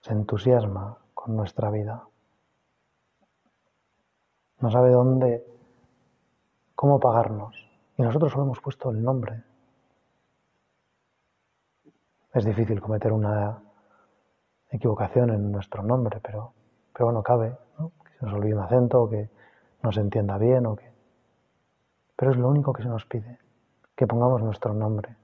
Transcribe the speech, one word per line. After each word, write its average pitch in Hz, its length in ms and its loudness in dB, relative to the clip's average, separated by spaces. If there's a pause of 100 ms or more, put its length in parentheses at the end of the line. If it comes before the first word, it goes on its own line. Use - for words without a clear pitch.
Se - 80 -6
entusiasma 104 840 0 (160)
con 113 200 -8
nuestra 107 360 -4
vida. 107 360 -6 (2500)
No 120 120 0
sabe 123 200 6
dónde, 127 520 4 (1300)
cómo 143 260 4
pagarnos. 110 560 0 (400)
Y 135 60 0
nosotros 139 300 2
solo 139 120 -2
hemos 131 160 -4
puesto - 300 -8
el 110 120 -4
nombre. 120 420 -4 (3000)
Es 113 100 2
difícil 110 380 -2
cometer 107 320 -2
una 104 480 -2 (1040)
equivocación 113 600 0
en 104 200 -2
nuestro 101 320 -8
nombre, 110 380 -2
pero, 107 320 -12 (400)
pero 120 140 0
bueno, 117 160 0
cabe, 120 340 0 (220)
¿no? 160 140 -8 (120)
Que - 140 -20
se 123 80 -8
nos 101 80 -6
olvide 104 220 0
un 101 40 -2
acento, 120 480 4
que 107 220 -6 (520)
no 113 80 0
se 104 120 0
entienda 101 340 0
bien, 120 300 2
o 107 100 -2
que, - 160 -20 (1200)
pero 131 180 2
es 123 40 2
lo 123 120 2
único 143 260 2
que 107 80 -8
se 120 80 -6
nos 113 160 -8
pide: 120 320 -10 (580)
que 127 100 2
pongamos 117 360 2
nuestro 107 320 -4
nombre 107 500 -4